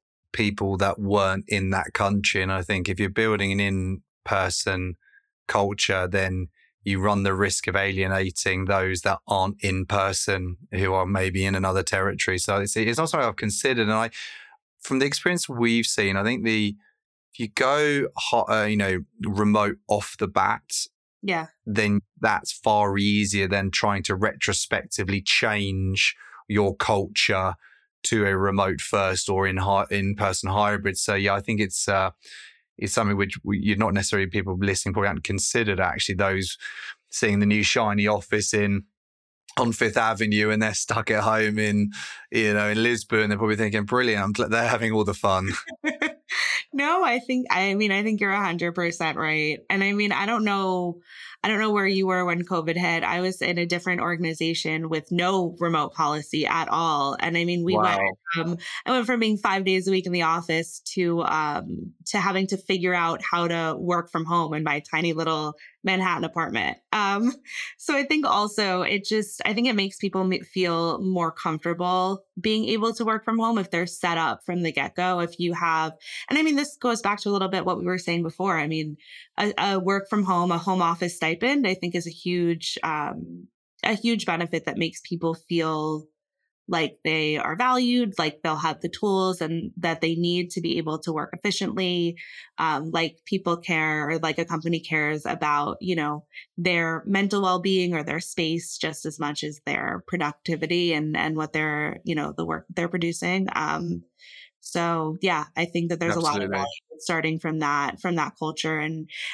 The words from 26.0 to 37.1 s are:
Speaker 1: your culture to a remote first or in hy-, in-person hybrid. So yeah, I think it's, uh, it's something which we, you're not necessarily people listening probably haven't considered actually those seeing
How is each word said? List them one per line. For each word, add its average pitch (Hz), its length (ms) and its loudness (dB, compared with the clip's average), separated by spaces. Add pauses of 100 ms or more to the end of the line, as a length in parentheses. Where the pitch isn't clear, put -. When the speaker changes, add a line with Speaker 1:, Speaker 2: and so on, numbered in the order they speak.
Speaker 1:
your 101 260 2
culture 98 840 0 (480)
to 107 200 2
a 98 100 4
remote 95 460 2
first 95 480 0
or 95 180 2
in 95 120 0
hy-, 98 320 2
in-person 98 580 0
hybrid. 101 480 0
So - 180 0
yeah, 98 200 2
I 101 60 0
think 107 200 -2
it's, - 260 -2
uh, 95 260 2 (640)
it's - 160 -4
something 104 240 2
which 98 280 -2
we, 101 160 0
you're 101 160 2
not 101 180 2
necessarily 98 320 2
people 92 340 -2
listening 98 340 0
probably 101 120 2
haven't 98 160 -2
considered 101 560 0
actually 92 380 0
those 95 420 0 (500)
seeing 104 300 2